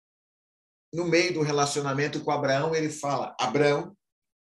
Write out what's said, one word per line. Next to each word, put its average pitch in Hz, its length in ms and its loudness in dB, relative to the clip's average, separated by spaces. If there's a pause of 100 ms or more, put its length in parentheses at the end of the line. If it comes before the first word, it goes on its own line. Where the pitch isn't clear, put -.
(920)
no 170 140 -4
meio 170 260 4
do 156 80 -2
relacionamento 143 800 0
com 151 80 -4
Abraão, 147 440 0
ele 156 160 -2
fala, 143 500 -4
"Abraão, 143 560 2 (540)